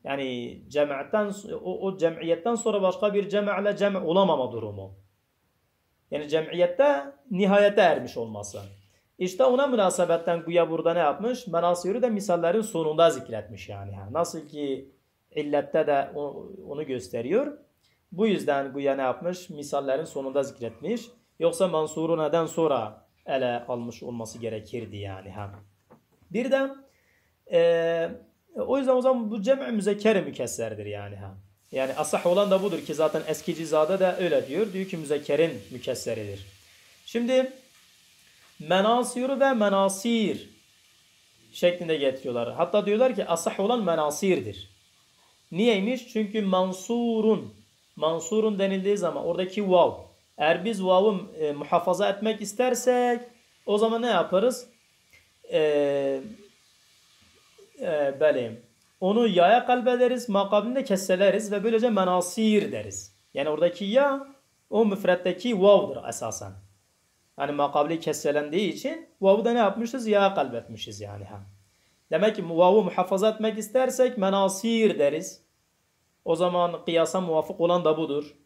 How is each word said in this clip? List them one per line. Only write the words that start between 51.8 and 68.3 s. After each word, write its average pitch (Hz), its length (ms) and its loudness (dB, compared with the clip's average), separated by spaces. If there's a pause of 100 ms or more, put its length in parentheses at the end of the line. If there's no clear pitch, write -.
etmek 208 320 -2
istersek 247 800 0 (460)
o 208 120 2
zaman 226 240 2
ne 247 40 -2
yaparız? 190 640 2 (840)
E, 175 60 2 (2250)
e, 220 60 -6 (340)
bəli, 131 320 2 (480)
onu 214 260 2
yaya 196 400 6
kalbederiz, 247 600 2
makablinde 208 560 0
kesseleriz 196 680 2
ve 202 120 -2
böylece 226 260 2
menasir 185 840 2
deriz. 104 460 -12 (160)
Yani 143 140 -2
oradaki 170 360 0
ya 269 420 2 (440)
o 220 140 4
müfretteki 185 800 0
vav'dır - 460 6
esasen. 110 440 -8 (840)
Yani 143 140 -4
makabli 147 480 0
kesselendiği 151 720 -2